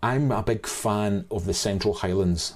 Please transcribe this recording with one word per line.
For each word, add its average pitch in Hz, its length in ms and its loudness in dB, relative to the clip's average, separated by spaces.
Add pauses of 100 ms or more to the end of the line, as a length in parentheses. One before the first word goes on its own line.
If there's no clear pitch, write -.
I'm 131 280 2
a 104 100 0
big 110 240 -2
fan 104 640 0
of 95 160 -4
the 95 80 0
Central 101 400 0
Highlands, 90 640 0